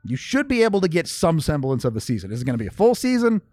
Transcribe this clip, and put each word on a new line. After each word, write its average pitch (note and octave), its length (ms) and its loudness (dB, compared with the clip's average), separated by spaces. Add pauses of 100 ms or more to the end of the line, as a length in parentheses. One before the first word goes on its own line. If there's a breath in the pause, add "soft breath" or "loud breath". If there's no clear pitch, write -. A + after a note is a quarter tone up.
you A#2+ 120 -4
should C#4 320 -2
be B3 160 2
able G3+ 180 2
to F#3 60 2
get E3 200 0
some E3 320 0
semblance C3+ 460 -2
of A#2 100 -2
a A2 60 -4
season. F#2+ 300 -6
Is B2 100 -6
it B2 40 -6
gonna B2+ 120 -2
be A2 100 -4
a - 40 -8
full A3+ 240 4
season? A#3 460 2 (120)